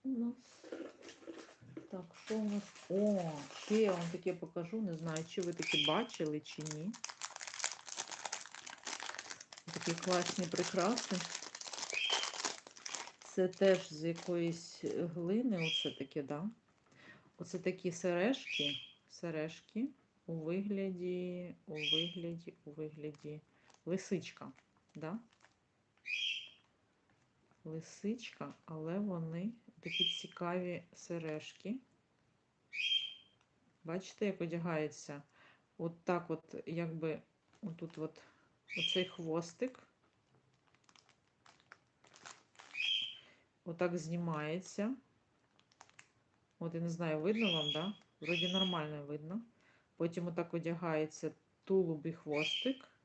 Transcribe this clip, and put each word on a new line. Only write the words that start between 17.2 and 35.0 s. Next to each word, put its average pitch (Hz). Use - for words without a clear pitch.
Оце 175
такі 180
сережки, 175
сережки 165
у 170
вигляді, 180
у -
вигляді, 165
у 151
вигляді 151
лисичка, 165
да? 160
Лисичка, 160
але 160
вони 175
такі -
цікаві 175
сережки. 165
Бачите, 185
як 190
одягається? 156